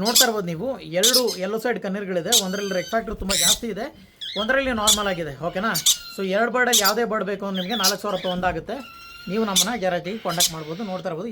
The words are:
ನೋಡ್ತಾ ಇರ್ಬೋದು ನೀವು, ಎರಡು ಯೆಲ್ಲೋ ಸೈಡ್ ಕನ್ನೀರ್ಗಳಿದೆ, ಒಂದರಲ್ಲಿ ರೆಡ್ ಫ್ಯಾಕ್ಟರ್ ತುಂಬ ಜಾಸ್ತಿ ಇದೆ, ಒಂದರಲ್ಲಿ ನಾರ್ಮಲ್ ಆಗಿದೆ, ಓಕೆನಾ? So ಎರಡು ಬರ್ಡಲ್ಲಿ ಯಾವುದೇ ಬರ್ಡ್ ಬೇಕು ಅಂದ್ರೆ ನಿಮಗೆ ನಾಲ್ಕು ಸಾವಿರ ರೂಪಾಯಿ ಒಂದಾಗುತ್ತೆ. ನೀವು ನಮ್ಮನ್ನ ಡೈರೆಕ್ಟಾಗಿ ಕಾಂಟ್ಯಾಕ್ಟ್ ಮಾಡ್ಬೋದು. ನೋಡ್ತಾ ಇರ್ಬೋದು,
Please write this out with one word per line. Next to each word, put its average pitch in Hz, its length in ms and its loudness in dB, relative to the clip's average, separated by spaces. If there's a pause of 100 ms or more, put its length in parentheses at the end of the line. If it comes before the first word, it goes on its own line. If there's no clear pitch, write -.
ನೋಡ್ತಾ 233 220 6
ಇರ್ಬೋದು 214 280 2
ನೀವು, 180 140 -4 (320)
ಎರಡು 254 220 6 (200)
ಯೆಲ್ಲೋ 196 220 -2
ಸೈಡ್ 226 220 0
ಕನ್ನೀರ್ಗಳಿದೆ, 190 460 -2 (120)
ಒಂದರಲ್ಲಿ 196 340 -2
ರೆಡ್ 175 140 -4
ಫ್ಯಾಕ್ಟರ್ 226 300 -2
ತುಂಬ 196 200 -2
ಜಾಸ್ತಿ - 320 2
ಇದೆ, 208 120 -6 (560)
ಒಂದರಲ್ಲಿ 262 400 2
ನಾರ್ಮಲ್ 208 320 4
ಆಗಿದೆ, 160 200 -4 (140)
ಓಕೆನಾ? 214 240 -2 (440)
So 202 60 -6 (140)
ಎರಡು 226 200 2
ಬರ್ಡಲ್ಲಿ 247 300 4
ಯಾವುದೇ 214 260 4
ಬರ್ಡ್ 220 200 -2
ಬೇಕು 196 180 -6
ಅಂದ್ರೆ 190 120 -4
ನಿಮಗೆ 196 220 -4
ನಾಲ್ಕು 196 200 0
ಸಾವಿರ 208 140 -2
ರೂಪಾಯಿ 180 180 -2
ಒಂದಾಗುತ್ತೆ. 180 420 -2 (540)
ನೀವು 220 180 0
ನಮ್ಮನ್ನ 190 220 2 (120)
ಡೈರೆಕ್ಟಾಗಿ 180 420 -2
ಕಾಂಟ್ಯಾಕ್ಟ್ 170 300 2
ಮಾಡ್ಬೋದು. 160 260 -8 (100)
ನೋಡ್ತಾ 185 200 -4
ಇರ್ಬೋದು, 185 200 -6